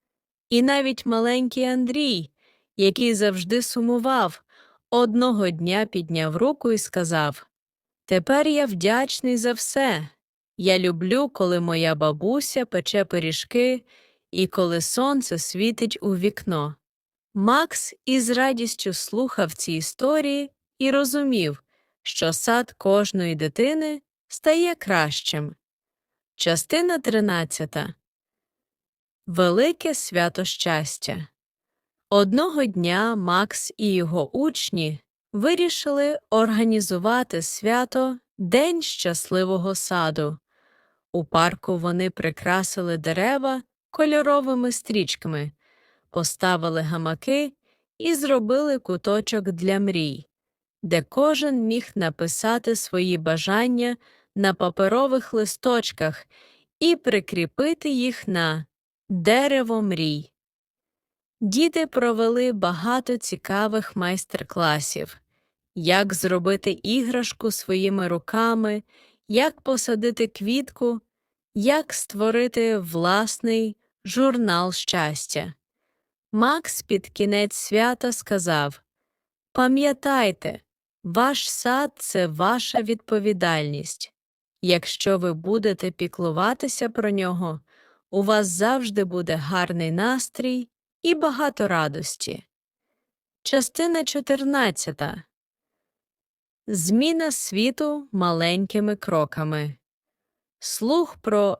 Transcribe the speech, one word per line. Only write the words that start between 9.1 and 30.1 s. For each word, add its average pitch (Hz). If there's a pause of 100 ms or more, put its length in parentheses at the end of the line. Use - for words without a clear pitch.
за 240
все. 226 (480)
Я 185
люблю, 185
коли 180
моя 165
бабуся 180
пече 196
пиріжки 240 (480)
і 185
коли 170
сонце 262
світить 220
у 196
вікно". 175 (580)
Макс 247 (120)
із 254
радістю 240
слухав 208
ці -
історії 277 (280)
і 269
розумів, 254 (380)
що -
сад 240
кожної 196
дитини 285 (260)
стає 330
кращим. 151 (800)
ЧАСТИНА 320
тринадцята. 170 (1300)
Велике 190
свято 175